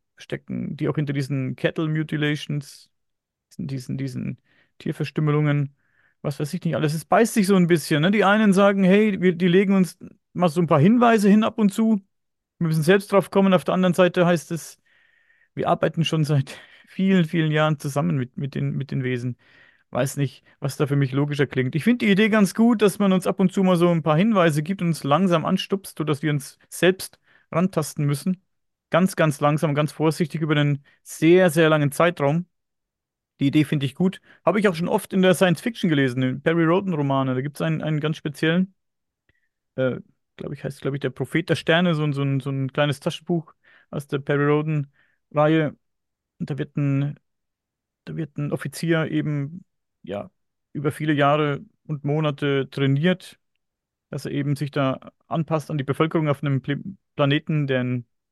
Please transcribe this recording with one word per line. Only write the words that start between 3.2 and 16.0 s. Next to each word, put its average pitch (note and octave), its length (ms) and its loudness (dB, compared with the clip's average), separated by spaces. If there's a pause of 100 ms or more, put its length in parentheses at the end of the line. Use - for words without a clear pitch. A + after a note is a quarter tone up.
diesen, - 160 -10
diesen, C3+ 300 -8
diesen B2+ 400 -8 (420)
Tierverstümmelungen, D3 960 -2 (460)
was D#3 180 -8
weiß D3+ 140 -6
ich F3+ 100 -8
nicht D#3 120 -2
alles. D3+ 180 0
Es D#3+ 120 -6
beißt A3 280 2
sich G3 140 2
so G3+ 80 4
ein F3+ 120 4
bisschen, D#3 340 0
ne? F#3+ 100 2
Die G#3 140 2
einen G#3 280 4
sagen, G3 300 4
hey, G3+ 380 4
wir, F3+ 140 2
die F3+ 120 0
legen G3 280 4
uns F#3 220 0 (360)
mal F3 160 0
so D#3+ 120 0
ein D#3+ 60 2
paar D#3 120 4
Hinweise A3+ 500 6
hin G#3+ 140 6
ab A3 160 -4
und G#3 140 2
zu. A3 280 0 (580)
Wir E3+ 80 0
müssen D#3 160 0
selbst G3 280 2
drauf G3 200 2
kommen. G3 220 4
Auf F3+ 120 2
der - 100 0
anderen F#3 200 2
Seite F3+ 300 4
heißt E3+ 260 0
es, - 280 -12 (760)
wir - 140 -4
arbeiten E3 360 0